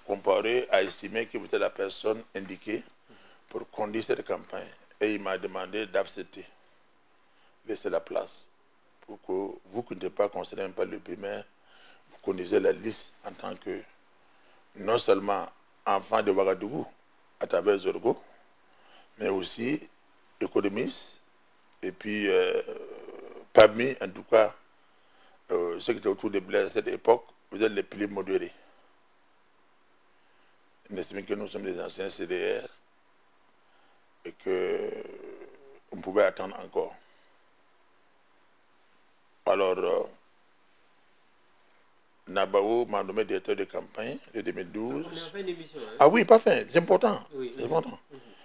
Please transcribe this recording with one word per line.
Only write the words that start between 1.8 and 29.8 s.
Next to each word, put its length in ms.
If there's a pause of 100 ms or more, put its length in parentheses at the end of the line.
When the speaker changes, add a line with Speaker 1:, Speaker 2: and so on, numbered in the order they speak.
Speaker 1:
indiquée 480 (640)
pour 220
conduire 320
cette 240
campagne 400 (340)
et 140
il 80
m'a 160
demandé 480
d'accepter, 580 (1200)
laisser 240
la 100
place 480 (540)
pour 200
que 440
vous 160
qui 120
n'êtes 200
pas 140
concerné 420
par 160
le 120
primaire, 460 (680)
vous 80
connaissez 400
la 140
liste 420 (100)
en 80
tant 240
que 260 (960)
non 220
seulement 480 (380)
enfant 380
de 100
Ouagadougou 540 (520)
à 80
travers 320
Zorgo, 420 (1000)
mais 100
aussi 600 (520)
économiste, 800 (600)
et 120
puis, 360
euh, 320 (920)
parmi, 480
en 80
tout 160
cas, 280 (1000)
euh, 260
ceux 140
qui 80
étaient 80
autour 240
de 80
Blaise 260
à 40
cette 180
époque, 360 (280)
vous 100
êtes 80
les 140
plus 240
modérés. 440 (2500)